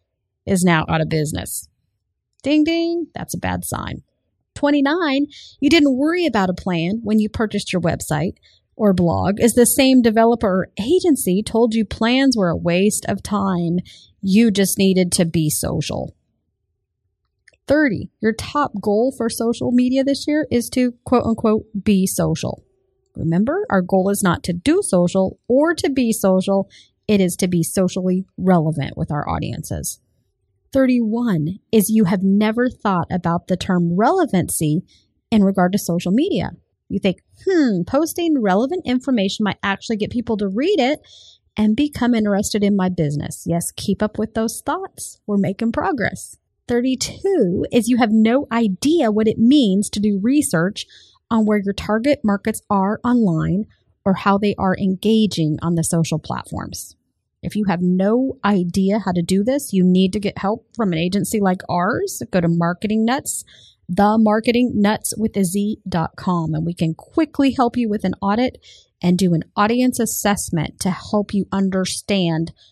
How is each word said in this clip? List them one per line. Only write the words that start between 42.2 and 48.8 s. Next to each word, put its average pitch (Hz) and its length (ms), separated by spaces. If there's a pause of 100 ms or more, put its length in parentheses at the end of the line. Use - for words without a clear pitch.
in 202 120
my 185 120
business." 147 580
Yes, 170 240
keep - 320
up 214 160
with - 160
those 226 260
thoughts. - 680
We're 202 100
making 208 340
progress. 285 640 (320)
Thirty-two 247 1040
is 226 160
you 240 100
have 226 140
no 226 400
idea 233 580